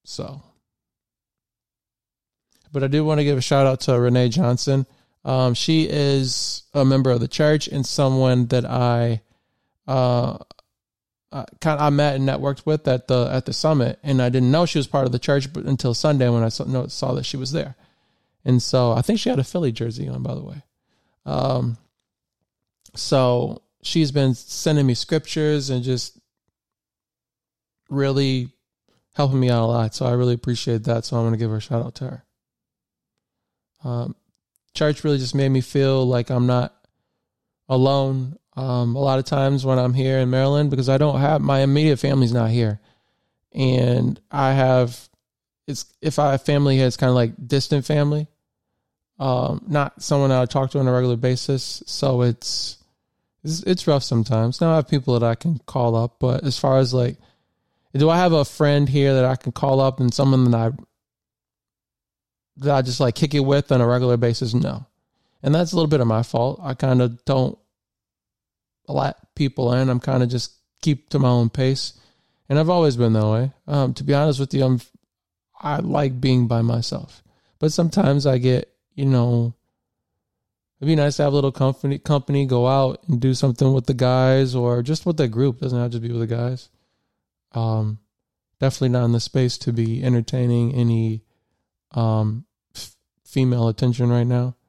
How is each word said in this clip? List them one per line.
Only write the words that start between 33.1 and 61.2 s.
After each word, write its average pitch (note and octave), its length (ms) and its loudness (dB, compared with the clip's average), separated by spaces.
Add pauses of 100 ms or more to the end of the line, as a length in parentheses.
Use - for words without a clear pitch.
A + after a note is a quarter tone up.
Um, A#2+ 320 -8 (600)
church D3+ 280 -2
really D3 160 0
just B2+ 160 -6
made C#3 140 2
me C3 120 2
feel C3+ 460 0
like B2 240 -2
I'm B2 160 2
not B2 260 0 (960)
alone. C3+ 720 0 (160)
Um, B2 400 -2
a C#3 60 -4
lot C3+ 180 2
of C3 60 -2
times C#3 420 0
when C3 120 2
I'm B2+ 140 2
here C3 260 0
in B2+ 120 0
Maryland, C#3 400 2
because B2+ 180 0
I C3+ 100 2
don't C#3 220 2
have, C#3+ 200 2
my C#3 200 2
immediate C#3 380 4
family's C3 340 2
not A2+ 180 0
here. A2+ 300 0 (720)
And B2+ 680 0 (100)
I C3+ 220 0
have, B2+ 560 2 (580)
it's, C#3+ 180 -10 (160)
if D3+ 200 -2
I D3 100 2
have C3+ 120 0
family C#3+ 340 2
here, C3 100 4
it's A#2+ 100 -2
kinda B2+ 160 2
like A#2+ 200 2 (160)
distant C#3 360 0
family. D3 440 0 (880)
Um, C3 480 -2
not C#3+ 360 -4
someone C#3 280 0
I B2+ 140 2
talk C3+ 260 -2
to D3 80 -4
on C3 100 2
a B2 40 2
regular B2+ 240 0
basis. B2+ 680 -4
So C3 340 -2
it's, - 560 -2 (640)
it's, D#3+ 200 -8
it's F#3 240 -2
rough C#3+ 160 2
sometimes. A2+ 580 -2
Now E3 120 2
I D#3+ 40 4
have D3+ 120 0
people B2+ 300 0
that A#2 80 2
I A#2 80 2
can D#3+ 260 -4
call A#2 360 -2
up, A#2 220 -2
but C3 260 -2
as C3+ 140 -2
far C3+ 180 2
as, B2+ 160 2
like, B2 240 -2 (800)
do D3 160 4
I E3+ 80 4
have F3+ 160 4
a D3 100 2
friend C#3+ 420 2
here C#3 280 2
that B2+ 100 4
I C3 120 0
can - 160 -8
call C3+ 280 0
up C3 200 0
and B2 120 2
someone C3 380 4
that A#2 80 2
I, A2+ 120 0 (1900)